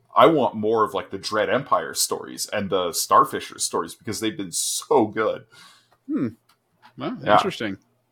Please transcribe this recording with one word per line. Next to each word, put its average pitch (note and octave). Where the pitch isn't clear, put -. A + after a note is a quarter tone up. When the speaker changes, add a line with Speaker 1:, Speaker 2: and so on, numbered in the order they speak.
Speaker 1:
I A#2+
want C#3+
more A2
of, G2
like, F2+
the G2
Dread G2+
Empire F#2+
stories -
and G2+
the F#2
Starfisher -
stories -
because -
they've A2
been F#2+
so -
good. G2+
Speaker 2:
Hmm. G3+
Well, F3
Speaker 1:
Yeah. -
Speaker 2:
interesting. G#2+